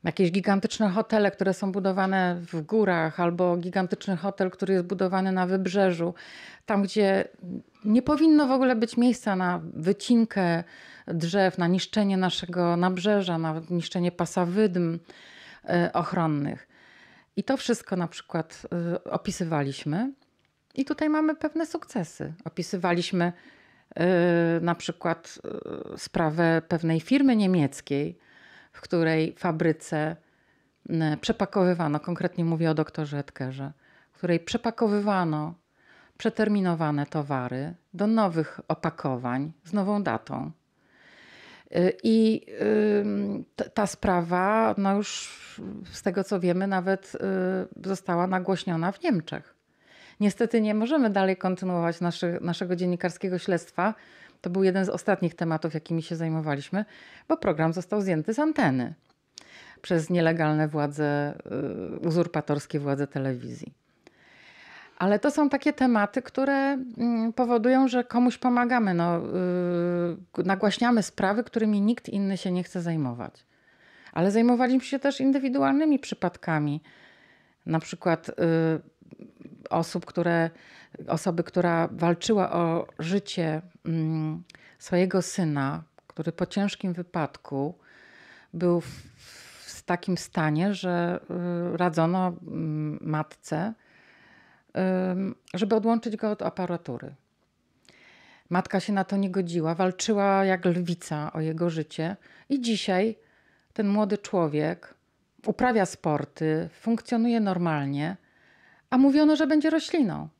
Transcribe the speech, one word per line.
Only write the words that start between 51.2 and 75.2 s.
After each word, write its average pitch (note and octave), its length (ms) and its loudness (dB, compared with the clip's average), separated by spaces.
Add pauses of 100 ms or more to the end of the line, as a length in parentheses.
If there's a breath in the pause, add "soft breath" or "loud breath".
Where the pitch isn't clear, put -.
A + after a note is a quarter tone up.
kontynuować F3+ 640 -2
naszy-, F3 400 -2
naszego F3 340 -2
dziennikarskiego F3+ 600 -2
śledztwa, F3+ 560 -2 (520 loud breath)
to F3+ 40 -4
był F#3+ 140 0
jeden F#3+ 220 2
z F#3 40 -2
ostatnich F#3 460 0
tematów, D#3+ 380 -2
jakimi D#3+ 280 -4
się E3+ 140 -8
zajmowaliśmy, D#3+ 720 -2 (420 loud breath)
bo D#4+ 100 0
program D#3+ 360 0
został F#3 280 -2
zdjęty F#3 320 0
z B3 60 -2
anteny E3 540 0 (880 loud breath)
przez D#3+ 280 0
nielegalne E3 580 2
władze, D3 640 -2 (640)
y, - 40 -10
uzurpatorskie D#3+ 800 -2
władze C#3+ 280 -2
telewizji. B2+ 640 -6 (1200 loud breath)
Ale G3+ 220 4
to D4+ 120 2
są D4 180 4
takie C#4+ 240 0
tematy, A#3+ 480 2
które, C#4 560 0 (200)
mm, A#3 360 0
powodują, B3 540 4
że B3 160 0
komuś B3 340 2
pomagamy. A#3+ 560 2
No, E3+ 280 2 (1200)
y, F3+ 40 0
nagłaśniamy G3+ 600 2
sprawy, G#3 400 -2
którymi G#3+ 380 0
nikt A3+ 280 -2
inny G3 280 -2
się F#3 140 -4
nie F3+ 120 -2
chce F3 180 -8
zajmować. C#3 640 -6 (680 soft breath)
Ale F#3 180 2
zajmowaliśmy A#3+ 540 4
się C#4 140 -4
też C#4 220 0